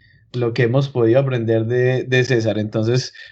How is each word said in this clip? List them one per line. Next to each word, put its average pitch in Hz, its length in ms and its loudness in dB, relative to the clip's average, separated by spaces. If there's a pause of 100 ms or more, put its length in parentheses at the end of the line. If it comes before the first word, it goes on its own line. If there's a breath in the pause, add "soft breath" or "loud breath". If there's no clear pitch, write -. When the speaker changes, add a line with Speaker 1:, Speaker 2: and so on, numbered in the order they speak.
(320 soft breath)
Speaker 1:
Ujú. 123 80 -4
Speaker 2:
lo 117 120 0
que 123 120 0
hemos 135 260 0
podido 120 300 2
aprender 113 440 0
de, 123 400 0
de 127 200 2
César. 110 340 0
Entonces, 110 560 -2 (180 loud breath)